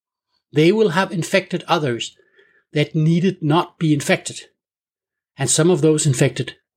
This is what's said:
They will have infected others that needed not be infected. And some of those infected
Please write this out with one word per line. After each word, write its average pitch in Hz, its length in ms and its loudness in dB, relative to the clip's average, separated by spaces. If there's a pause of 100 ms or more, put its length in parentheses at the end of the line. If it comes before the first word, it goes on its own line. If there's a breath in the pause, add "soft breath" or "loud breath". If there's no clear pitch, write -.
(540)
They 156 180 4
will 214 180 2
have 185 220 0
infected 185 560 -4
others 143 500 -4 (540 soft breath)
that 147 240 -2
needed 170 480 0
not 160 340 -2
be 156 160 0
infected. - 460 -4 (1000)
And 135 120 -4
some 156 200 2
of 170 120 2
those 156 260 2
infected 131 480 0 (220)